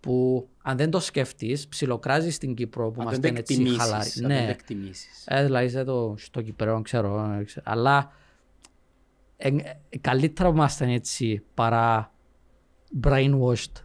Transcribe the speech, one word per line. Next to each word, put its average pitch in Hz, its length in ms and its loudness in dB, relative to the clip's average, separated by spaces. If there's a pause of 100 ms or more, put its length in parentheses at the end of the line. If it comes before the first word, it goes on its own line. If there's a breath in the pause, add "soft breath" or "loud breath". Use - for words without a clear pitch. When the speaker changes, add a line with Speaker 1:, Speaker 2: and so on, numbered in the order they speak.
Speaker 1:
Που 127 480 0 (140)
αν 131 140 -2
δεν 156 120 2
το 175 100 0
σκεφτείς, 139 680 -4
ψιλοκράζεις 143 680 -2
την 131 180 -6
Κύπρο 113 360 -4
που 120 100 -8
Speaker 2:
Αν 117 60 -4
Speaker 1:
είμαστε 127 140 -2
Speaker 2:
δεν 127 120 2
το 120 60 -4
Speaker 1:
έτσι 117 140 -2
Speaker 2:
εκτιμήσεις, 127 280 2
Speaker 1:
χαλαροί. 107 340 0
Speaker 2:
αν 120 120 -4
δεν 139 100 2
Speaker 1:
Ναι. 120 80 2
Speaker 2:
το 107 40 -2
εκτιμήσεις. - 800 -10
Speaker 1:
Ε, 139 180 2
δηλαδή, 127 200 2
είσαι 127 180 -2
το, 120 340 -2
στο - 240 -10
Κυπρέο, 110 400 -2
ξέρω, 107 580 -2
ε, 101 40 -4
ξε-, - 220 -12
αλλά 135 460 2 (1300 soft breath)
εν, 131 220 0
ε, - 420 -12
καλύτερα 151 480 2
που 156 60 4
είμαστε 143 360 2
έτσι 113 520 -2 (100)
παρά 117 600 2 (920)
brainwashed. 135 800 2